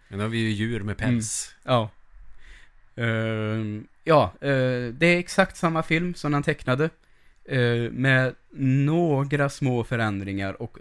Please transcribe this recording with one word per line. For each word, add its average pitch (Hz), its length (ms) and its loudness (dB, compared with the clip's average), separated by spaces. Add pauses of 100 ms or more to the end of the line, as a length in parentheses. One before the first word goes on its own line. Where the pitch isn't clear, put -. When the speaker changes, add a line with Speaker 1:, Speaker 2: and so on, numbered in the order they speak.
Speaker 1:
Men 98 100 -10
då 104 60 -2
har 110 60 -2
vi 117 80 -2
ju 113 120 2
djur 110 320 -2
med 104 160 -4
päls. 117 560 -2 (100)
Speaker 2:
Mm. 131 120 0
Ja. 110 140 0 (1120)
Ehm, 110 840 -2 (180)
ja, 151 200 6 (160)
eh, 127 520 0
det 147 140 0
är 175 120 6
exakt 185 380 0
samma 165 260 0
film 170 320 -2
som 147 180 -2
den 143 100 2
tecknade. 143 480 0 (540)
Eh, 120 480 0
med 131 420 2 (160)
några 139 1000 2
små 127 360 0
förändringar 98 800 -4
och - 180 -12